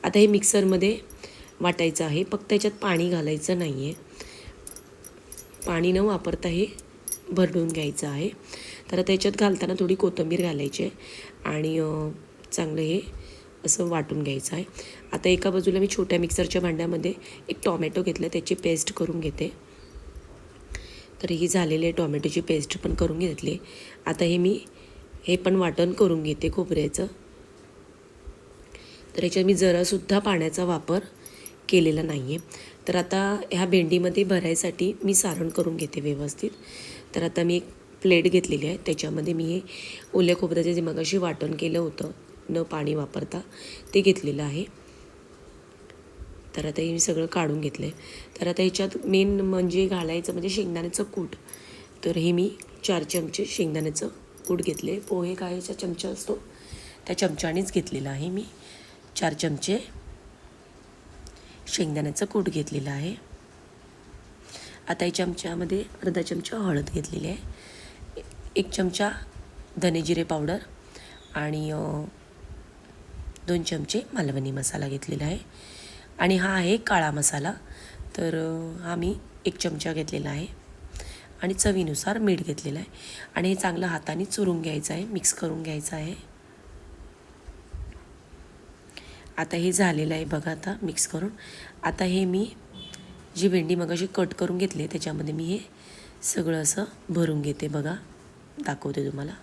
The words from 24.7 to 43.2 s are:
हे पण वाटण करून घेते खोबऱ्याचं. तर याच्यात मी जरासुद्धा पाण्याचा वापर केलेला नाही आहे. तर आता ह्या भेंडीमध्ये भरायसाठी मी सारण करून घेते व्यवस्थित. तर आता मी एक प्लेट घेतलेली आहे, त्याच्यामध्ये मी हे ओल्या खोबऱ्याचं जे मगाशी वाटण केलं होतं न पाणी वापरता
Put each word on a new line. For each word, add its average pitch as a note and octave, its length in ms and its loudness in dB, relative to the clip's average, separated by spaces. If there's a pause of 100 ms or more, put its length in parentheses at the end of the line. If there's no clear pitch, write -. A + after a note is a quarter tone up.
हे F3+ 80 4
पण F#3 200 4
वाटण F3 360 4
करून E3+ 300 6
घेते D3+ 300 0
खोबऱ्याचं. D#3 540 0 (2000)
तर E3+ 60 0
याच्यात F3+ 220 4
मी F#3+ 100 8
जरासुद्धा F3+ 640 4
पाण्याचा F3+ 460 2
वापर E3+ 340 2 (680)
केलेला D#3+ 340 6
नाही D3+ 200 -2
आहे. C#3+ 160 -2 (500)
तर F3 80 2
आता G3 440 2 (120)
ह्या F#3 140 2
भेंडीमध्ये F3+ 580 6
भरायसाठी F3 680 2 (120)
मी G3 100 4
सारण F3 340 2
करून E3 280 0
घेते D#3 240 -4
व्यवस्थित. D3 500 -2 (640)
तर E3+ 80 0
आता E3+ 200 0
मी F3 140 4
एक F3 80 0 (380)
प्लेट F3 220 8
घेतलेली D3 420 4
आहे, E3+ 100 -2
त्याच्यामध्ये D#3+ 580 -2
मी E3 100 0
हे F3 160 0 (540)
ओल्या F3 220 6
खोबऱ्याचं E3+ 360 2
जे E3+ 80 2
मगाशी D#3+ 360 0
वाटण E3 380 0
केलं E3 240 0
होतं D#3 320 -4 (400)
न D#3+ 120 2
पाणी D3+ 320 -2
वापरता D3 460 -4 (540)